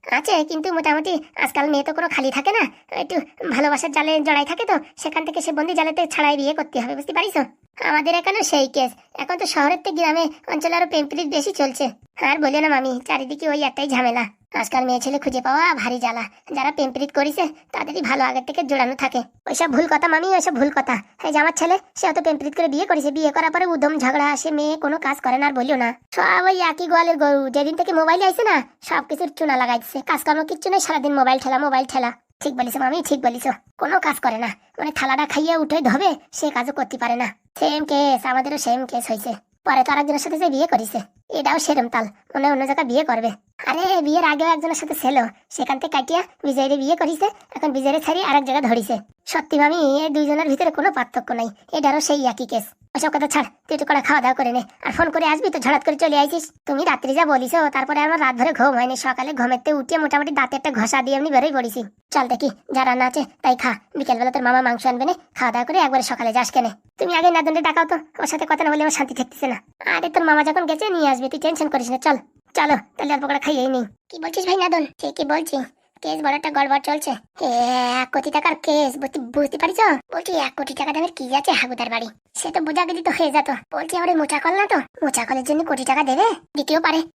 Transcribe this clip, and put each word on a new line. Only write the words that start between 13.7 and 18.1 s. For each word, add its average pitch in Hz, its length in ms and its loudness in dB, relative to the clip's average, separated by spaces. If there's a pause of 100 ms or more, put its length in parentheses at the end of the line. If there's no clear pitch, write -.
ঝামেলা। 240 320 0 (340)
আজকাল 254 260 -2
মেয়ে 247 180 0
ছেলে 269 200 -2
খুঁজে 254 240 -2
পাওয়া 285 160 2 (180)
ভারী 247 220 -4
জ্বালা। 233 200 -4 (320)
যারা 269 200 -2
প্রেম 269 180 0
প্রীতি 277 260 -6
করিছে 294 240 0 (300)
তাদেরই 311 360 -6
ভালো 269 200 0